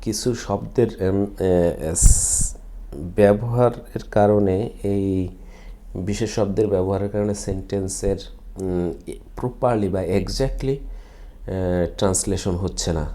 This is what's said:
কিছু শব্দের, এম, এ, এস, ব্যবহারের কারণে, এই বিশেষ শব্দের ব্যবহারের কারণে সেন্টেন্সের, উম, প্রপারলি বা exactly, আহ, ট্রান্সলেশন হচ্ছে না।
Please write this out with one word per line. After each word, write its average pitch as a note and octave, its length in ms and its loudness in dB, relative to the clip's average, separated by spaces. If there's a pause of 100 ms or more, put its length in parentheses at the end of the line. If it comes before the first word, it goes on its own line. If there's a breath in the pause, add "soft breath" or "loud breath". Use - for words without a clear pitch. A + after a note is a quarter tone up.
কিছু A2 320 -2
শব্দের, G#2+ 680 0
এম, G2 240 2 (140)
এ, F2+ 320 4 (180)
এস, - 640 4 (640)
ব্যবহারের A#2 920 4
কারণে, G#2 600 4 (120)
এই G2 460 0 (680 loud breath)
বিশেষ G2+ 400 -2
শব্দের G2+ 320 2
ব্যবহারের G2 420 0
কারণে G#2 260 0
সেন্টেন্সের, G2 840 -2 (400)
উম, F2+ 360 -2 (440)
প্রপারলি A#2+ 520 0
বা F#2+ 140 0
exactly, G2+ 680 -2
আহ, F#2 1300 -4
ট্রান্সলেশন F#2+ 580 0
হচ্ছে F2+ 360 -2
না। D#2 220 -2